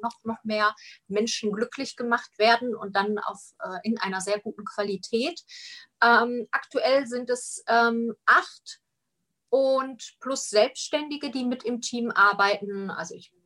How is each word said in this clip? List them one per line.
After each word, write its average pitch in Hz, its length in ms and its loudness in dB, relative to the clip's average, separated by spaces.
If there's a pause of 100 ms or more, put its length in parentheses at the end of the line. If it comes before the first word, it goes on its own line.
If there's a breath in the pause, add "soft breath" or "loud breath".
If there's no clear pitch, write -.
noch, 233 220 -8
noch 226 200 -8
mehr 214 320 0 (320 loud breath)
Menschen 214 440 0
glücklich 233 440 -6
gemacht 240 440 -4
werden 233 360 4
und 202 200 -8
dann 202 240 0
auf, - 340 -10 (100)
äh, 185 200 -8
in 226 160 -2
einer 190 220 -4
sehr 202 180 0
guten 214 260 -12
Qualität. 208 760 -4 (600 loud breath)
Ähm, 240 500 6
aktuell 269 560 0
sind 247 220 -6
es, - 380 -6
ähm, 233 480 2 (100)
acht - 560 2 (680)
und 269 680 0
plus 269 300 -6
Selbstständige, 285 800 0
die 247 160 -4
mit 247 180 -4
im 240 160 -4
Team 240 300 -4
arbeiten. 202 800 2
Also 170 240 -8
ich - 180 -20 (140)